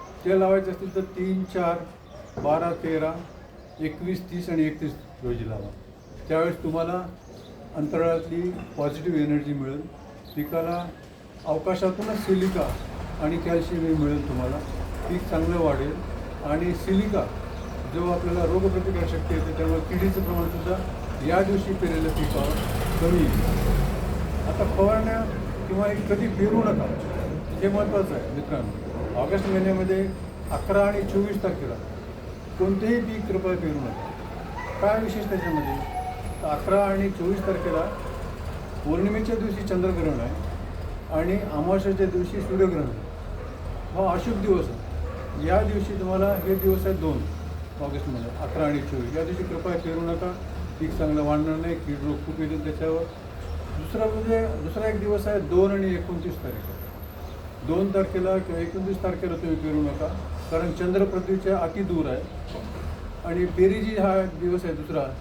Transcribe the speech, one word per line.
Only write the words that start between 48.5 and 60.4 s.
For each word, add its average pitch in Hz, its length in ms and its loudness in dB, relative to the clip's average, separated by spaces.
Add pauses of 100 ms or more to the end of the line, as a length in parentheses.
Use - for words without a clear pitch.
आणि 147 140 2
चोवीस. 131 380 -4
या 160 80 0
दिवशी 180 180 -2
कृपया 170 360 -2
फिरू 165 220 -2
नका, 170 340 -2 (460)
पीक 156 180 -2
चांगलं 151 240 2
वाढणार 151 340 2
नाही, 165 180 -2
कीड 143 280 -4
रोग 147 140 0 (100)
खूप 156 140 -4
येतील 151 240 -2
त्याच्यावर. 160 380 0 (760)
दुसरा 220 260 -2
म्हणजे, 220 420 2
दुसरा 220 420 -2
एक 214 120 0
दिवस 202 260 2
आहे 208 140 2
दोन 180 300 6
आणि 190 240 2
एकोणतीस 175 480 -4
तारीख. - 280 -6 (960)
दोन 190 280 2
तारखेला 190 440 4
किंवा 170 220 -2
एकोणतीस 190 420 -2
तारखेला 175 340 -2
तुम्ही 160 200 0
फिरू 151 260 0
नका, 147 240 0 (440)